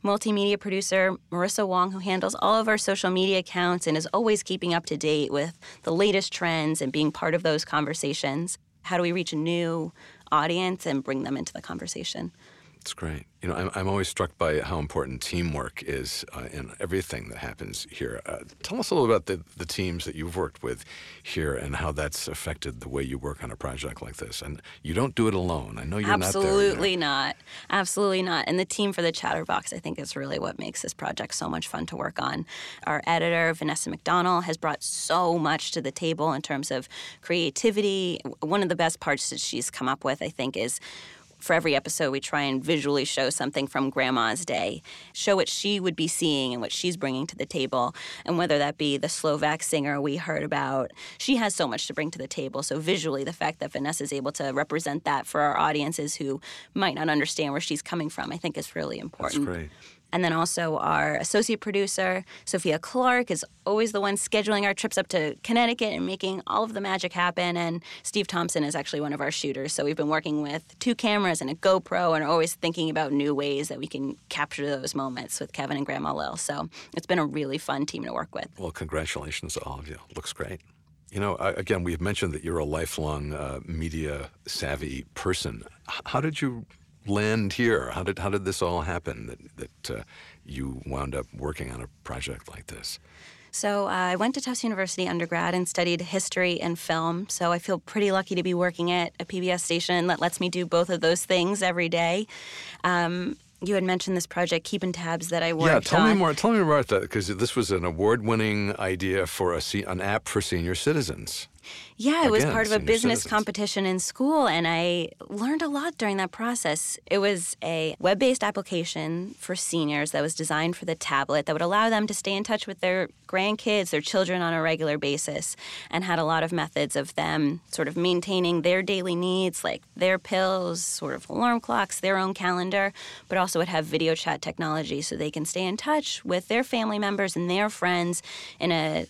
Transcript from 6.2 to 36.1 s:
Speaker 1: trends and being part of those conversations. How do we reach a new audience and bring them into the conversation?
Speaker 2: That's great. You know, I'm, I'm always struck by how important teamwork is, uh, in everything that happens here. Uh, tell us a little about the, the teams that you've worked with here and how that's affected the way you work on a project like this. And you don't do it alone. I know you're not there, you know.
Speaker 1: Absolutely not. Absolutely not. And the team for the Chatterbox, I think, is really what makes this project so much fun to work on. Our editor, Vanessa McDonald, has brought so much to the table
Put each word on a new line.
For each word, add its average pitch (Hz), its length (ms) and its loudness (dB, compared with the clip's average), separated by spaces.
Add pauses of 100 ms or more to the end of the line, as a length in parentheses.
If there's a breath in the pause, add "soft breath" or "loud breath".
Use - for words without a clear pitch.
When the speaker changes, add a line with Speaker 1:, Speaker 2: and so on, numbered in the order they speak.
Speaker 1:
trends 160 480 0
and 131 100 -2
being 151 220 2
part 165 200 0
of 170 100 0
those 156 200 2
conversations. 147 920 -2 (240)
How 180 160 -2
do 180 60 4
we 175 100 2
reach 175 180 -2
a 160 60 -2
new 165 560 0 (360 loud breath)
audience 170 560 2
and 139 160 0
bring 135 220 -4
them 135 140 -4
into - 160 -8
the - 80 -12
conversation? 170 720 -8 (460 loud breath)
Speaker 2:
That's - 140 -10
great. 78 340 -6 (140)
You 90 60 -4
know, 87 80 -2
I'm, 90 200 -2
I'm 95 120 0
always 98 220 0
struck - 280 -2
by 76 220 2
how - 180 -2
important 71 440 -4
teamwork 78 640 -2
is, - 500 -6
uh, 64 180 -10
in - 300 -10
everything 82 480 -4
that 57 80 -12
happens - 520 -10
here. 62 360 -6
Uh, - 140 -6 (220)
tell 208 160 -6
us 240 120 -2
a - 40 2
little 135 160 6
about 104 180 4
the, 92 140 -2 (140)
the - 100 -6
teams 85 380 -2
that - 120 -6
you've 82 200 -6
worked 87 280 -4
with 62 200 -6 (400 loud breath)
here 76 300 -2
and 69 240 -4
how 78 160 -2
that's 76 340 -4
affected 71 540 -8
the 62 80 -12
way 69 120 -2
you 67 160 -4
work 71 240 -8
on 64 100 -8
a 52 40 -10
project 69 460 -8
like - 160 -12
this. - 240 -10
And 73 200 -10 (200 loud breath)
you 78 120 -4
don't 127 220 2
do 110 140 6
it 101 40 2
alone. 78 460 0
I 65 60 -8
know 78 120 -2
you're 208 120 0
not 190 240 4
there, 196 80 2
you 190 60 4
know. 196 100 4
Speaker 1:
Absolutely 196 400 2
not. 143 380 0 (340 loud breath)
Absolutely 190 520 2
not. 175 280 0
And 180 100 2
the 185 60 2
team 202 260 0
for 180 100 -2
the 165 120 2
Chatterbox, - 580 -2
I 180 80 -8
think, - 180 -8
is 143 200 -8
really 139 220 -4
what - 200 -6
makes - 220 -8
this - 120 -8
project - 420 -6
so 82 120 -4
much - 220 -4
fun - 160 -4
to 165 100 -10
work - 260 -4
on. 135 240 -2 (400 loud breath)
Our 151 220 0
editor, 165 460 4
Vanessa 160 380 -2
McDonald, 175 520 2
has 160 140 -4
brought 151 260 -2
so 170 540 2
much 151 340 0
to 165 100 -2
the 131 100 -2
table 160 420 0